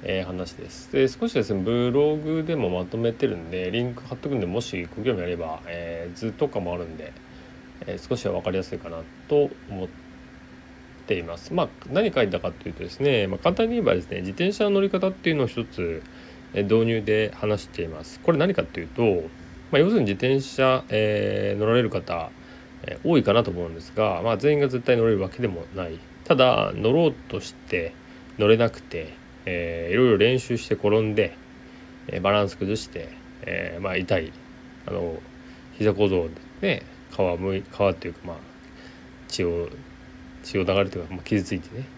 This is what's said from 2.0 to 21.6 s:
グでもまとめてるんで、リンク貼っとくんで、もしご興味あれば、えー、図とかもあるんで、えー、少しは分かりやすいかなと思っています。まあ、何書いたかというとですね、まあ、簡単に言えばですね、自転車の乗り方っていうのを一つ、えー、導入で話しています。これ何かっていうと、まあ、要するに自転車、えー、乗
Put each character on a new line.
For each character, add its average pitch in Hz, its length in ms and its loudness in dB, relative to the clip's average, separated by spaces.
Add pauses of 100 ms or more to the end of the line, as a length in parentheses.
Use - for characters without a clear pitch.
グ 156 280 -2
で 165 120 -2
も 107 140 0
ま 90 160 -2
と 113 120 -6
め 117 160 2
て 135 120 0
る 101 100 0
ん 82 140 -10
で、 92 220 -4
リ 117 120 0
ン 123 120 -4
ク - 80 -14
貼 - 100 -10
っ 117 60 -10
と 147 100 -6
く 139 60 0
ん 117 40 0
で、 95 60 0
も 98 160 -2
し 90 340 -6
ご 107 80 -8
興 120 120 2
味 90 80 -4
あ - 20 -4
れ 87 100 -2
ば、 80 300 -6
え 85 480 -8
ー、 - 20 -14
図 110 180 -4
と 147 140 0
か 123 120 -4
も 87 120 -4
あ 87 60 -4
る 87 80 -6
ん 80 120 -12
で、 78 140 -12 (760)
え 92 100 -6
ー、 - 100 -14
少 123 80 -2
し 120 120 -8
は 92 60 0
分 90 100 -2
か 92 80 -2
り 95 60 0
や 92 60 -2
す - 120 -8
い - 20 -8
か 85 120 -12
な 82 80 -10 (300)
と 147 220 4 (220)
思 101 140 -6
っ - 20 -10 (1200)
て 101 100 0
い 87 60 -6
ま 85 160 -8
す。 - 120 -12
ま 165 120 2
あ、 - 60 -4 (220)
何 202 220 2
書 131 80 2
い 104 80 2
た 90 100 -2
か 90 120 -4
と - 180 -12
い - 20 -8
う - 20 -10
と 82 100 -10
で 82 60 -10
す - 100 -16
ね、 131 260 4
ま 95 120 -2
あ、 - 20 -6
簡 180 160 2
単 226 140 0
に 233 40 -2
言 240 80 0
え 170 40 0
ば 98 100 6
で 87 60 -2
す 80 100 -10
ね、 90 80 -4
自 92 120 -6
転 175 200 0
車 208 140 0
の 202 40 2
乗 196 120 4
り 196 100 2
方 190 180 0
っ - 20 -2
て 170 200 -2
い - 20 2
う - 20 2
の 135 100 2
を - 20 -2
一 117 180 -4
つ、 82 380 -6 (500)
え 104 80 0
ー、 - 20 2
導 110 220 6
入 113 160 2
で 107 340 2
話 104 260 0
し - 80 -14
て - 120 -8
い 82 60 -4
ま 80 160 -10
す。 - 160 -16
こ - 120 2
れ 156 60 4
何 180 160 4
か 190 80 0
っ 175 40 -2
て - 140 -10
い 170 40 -6
う 80 40 -10
と、 - 360 2 (480)
ま 151 60 4
あ、 - 20 8
要 170 80 6
す 220 80 4
る 185 60 6
に 113 40 4
自 98 80 2
転 135 280 2
車、 131 480 2
え 101 680 2
ー、 - 20 -4
乗 107 60 2